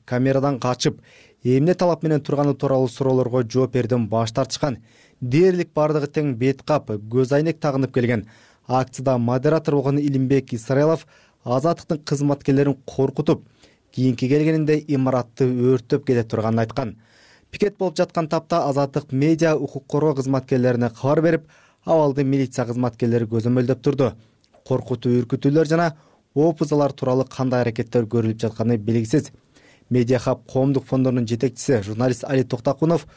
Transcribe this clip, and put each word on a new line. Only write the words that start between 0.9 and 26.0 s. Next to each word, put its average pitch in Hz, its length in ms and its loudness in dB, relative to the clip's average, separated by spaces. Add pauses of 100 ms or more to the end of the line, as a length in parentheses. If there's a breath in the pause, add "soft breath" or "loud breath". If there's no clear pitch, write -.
эмне 135 300 2
талап 175 280 0
менен 156 180 0
турганы 143 340 0
тууралуу 131 340 0
суроолорго 127 560 0
жооп 127 320 -2
берүүдөн 117 320 0
баш 113 240 -2
тартышкан. 131 460 -4 (420 soft breath)
Дээрлик 170 540 2
бардыгы 151 320 0
тең 147 280 -4
бет 135 280 -2
кап, 147 280 -2
көз 113 420 -2
айнек 156 280 0
тагынып 135 340 -2
келген. 120 320 0 (420 soft breath)
Акцияда 127 500 -2
модератор 143 580 0
болгон 139 220 0
Илимбек 135 540 0
Исраилов 139 540 0 (380 soft breath)
Азаттыктын 147 580 -2
кызматкерлерин 139 720 0 (100)
коркутуп, 135 600 -2 (480 soft breath)
кийинки 127 340 0
келгенинде 151 640 2
имаратты 131 580 0
өрттөп 127 580 0
кете 120 200 0
турганын 113 400 0
айткан. 113 320 -6 (560 soft breath)
Пикет 202 260 -2
болуп 180 180 -2
жаткан 175 300 -2
тапта 160 400 -2
Азаттык 139 460 -2
Медиа 156 420 2
укук 139 320 -6
коргоо 147 300 0
кызматкерлерине 127 720 0
кабар 147 320 0
берип, 160 220 0 (400 soft breath)
абалды 147 400 2
милиция 131 420 -2
кызматкерлери 117 640 -2
көзөмөлдөп 120 500 0
турду. 139 320 0 (540 soft breath)
Коркутуу, 123 560 -2
үркүтүүлөр 143 480 0
жана 165 240 0 (400 soft breath)